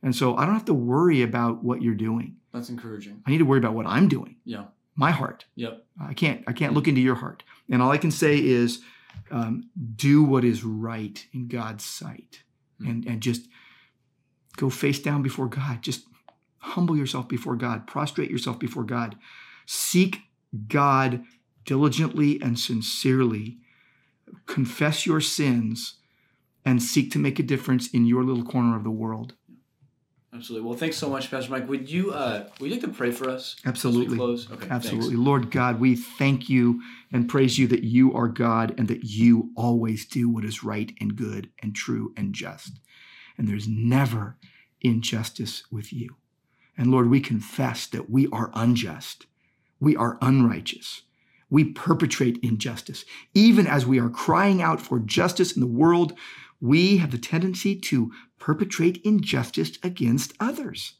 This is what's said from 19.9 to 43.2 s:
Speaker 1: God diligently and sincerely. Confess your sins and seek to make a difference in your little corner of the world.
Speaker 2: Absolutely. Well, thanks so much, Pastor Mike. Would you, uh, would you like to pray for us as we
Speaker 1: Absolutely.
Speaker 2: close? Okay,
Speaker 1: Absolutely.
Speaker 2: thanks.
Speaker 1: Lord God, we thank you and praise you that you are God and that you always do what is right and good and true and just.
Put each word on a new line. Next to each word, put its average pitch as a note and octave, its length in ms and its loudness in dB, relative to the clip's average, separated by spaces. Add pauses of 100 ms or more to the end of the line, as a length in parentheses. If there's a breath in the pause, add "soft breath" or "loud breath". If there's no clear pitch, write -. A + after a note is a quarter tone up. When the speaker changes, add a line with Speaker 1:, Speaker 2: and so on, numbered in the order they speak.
Speaker 1:
God C3+ 560 2 (420 loud breath)
diligently D3 760 2
and A#2 180 -2
sincerely. A#2 1000 -2 (880 soft breath)
Confess D3 580 -2
your D#3 160 2
sins A#2+ 760 -2 (680)
and B2+ 160 2
seek B2 300 0
to D3+ 80 -2
make C#3+ 200 -2
a D#3 40 2
difference B2+ 480 -2
in A#2 140 4
your B2 180 4
little B2+ 200 -2
corner A#2+ 320 0
of A2 80 -6
the A2+ 80 -4
world. A2+ 440 -8 (1000)
Speaker 2:
Absolutely. A#2 360 -10
Well, A#2+ 80 -6
thanks D#3 180 -4
so C#3+ 140 -6
much, C3+ 200 -6
Pastor B2+ 220 -6
Mike. B2+ 160 -6
Would C3+ 220 -6
you, F#3 220 -2
uh, A#2+ 360 -4 (120)
would C#3 100 -6
you A3 60 -4
like A#3+ 100 -6
to - 20 -4
pray A#2+ 240 -4
for C3 180 -4
us C3 300 -8
as - 60 -10
we C3+ 40 -2
Speaker 1:
Absolutely. B2 480 0
Speaker 2:
close? A#2+ 320 -4
Okay, - 200 -14
Speaker 1:
Absolutely. A#2 400 -4
Speaker 2:
thanks. B2 160 2
Speaker 1:
Lord C3+ 260 2
God, B2 300 0
we B2+ 160 6
thank C#3 520 0
you A#2+ 320 4 (300 loud breath)
and A#2+ 160 2
praise C3 320 2
you B2+ 80 6
that A#2 160 2
you B2 300 6
are A#2+ 160 2
God A2+ 480 0
and A2 100 0
that A#2+ 160 -4
you A2+ 540 4
always A2+ 480 0
do A#2+ 240 -2
what A2 160 -2
is A2 180 -8
right G#2+ 260 -6 (120)
and G#2 160 -4
good G#2 320 -8 (120)
and G#2 140 -8
true A2 400 -6
and G2 180 -6
just. - 460 -14 (580 loud breath)